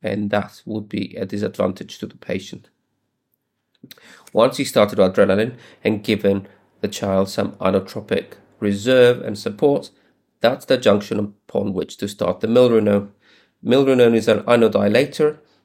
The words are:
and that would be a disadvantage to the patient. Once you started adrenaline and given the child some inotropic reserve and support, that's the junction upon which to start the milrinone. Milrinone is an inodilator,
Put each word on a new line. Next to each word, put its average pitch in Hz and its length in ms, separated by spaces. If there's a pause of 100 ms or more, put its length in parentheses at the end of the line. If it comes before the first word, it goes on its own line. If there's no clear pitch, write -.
and 104 260
that 104 360
would 107 220
be - 280
a 101 100
disadvantage 98 720
to - 80
the - 120
patient. - 520 (1600)
Once 113 260
you 139 60
started 107 340
adrenaline 101 560 (280)
and 104 200
given 98 440 (340)
the 104 60
child 98 420
some - 240
inotropic - 800 (260)
reserve 123 600
and 104 160
support, 139 540 (500)
that's 127 240
the 131 120
junction 104 420
upon 104 540
which 90 240
to 104 100
start - 340
the 110 60
milrinone. 107 640 (540)
Milrinone 123 520
is 107 120
an - 140
inodilator, 120 960 (280)